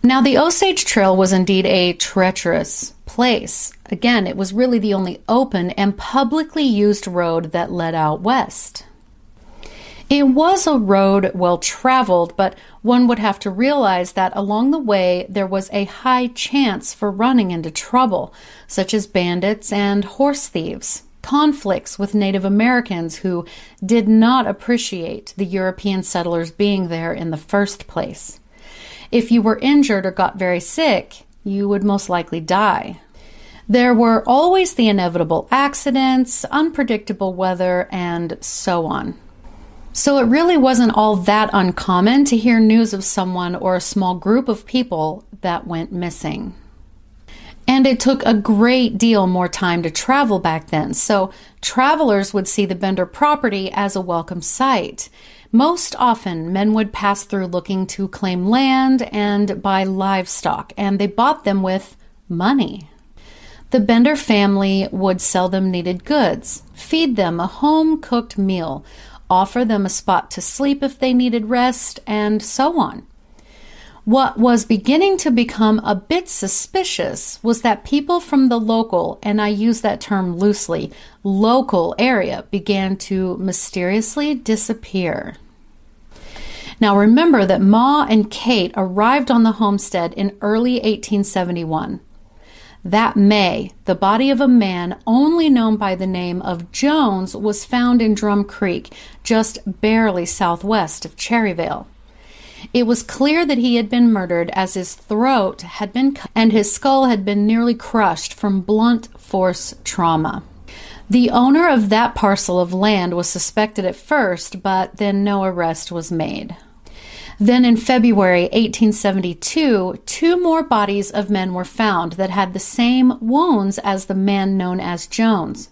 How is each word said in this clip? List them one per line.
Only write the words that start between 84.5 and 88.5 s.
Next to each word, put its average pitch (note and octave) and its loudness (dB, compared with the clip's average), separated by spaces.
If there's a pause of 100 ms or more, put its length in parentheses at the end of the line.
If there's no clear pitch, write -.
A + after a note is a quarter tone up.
Now G3+ 4
remember A#3 4
that F#3 2
Ma A#3+ 4
and G#3 2
Kate A3 -2